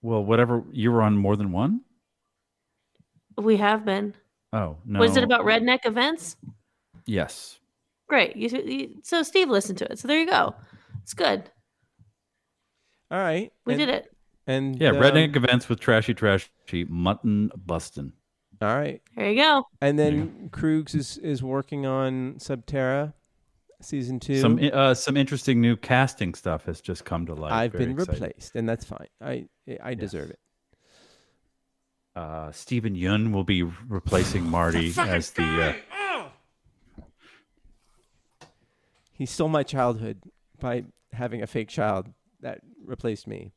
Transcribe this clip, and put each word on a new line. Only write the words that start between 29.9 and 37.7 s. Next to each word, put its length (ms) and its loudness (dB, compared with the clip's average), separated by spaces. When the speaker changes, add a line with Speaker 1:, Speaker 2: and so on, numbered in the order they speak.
Speaker 1:
Yes. 80 -10
Speaker 3:
deserve 320 -8
it. 80 -20
Speaker 1:
Uh, 360 -12
Stephen 440 -4
Yun 360 0
will 120 0
be 180 2
replacing 880 -2
Marty 480 0
as 340 -2
the, 120 -2
uh, 300 0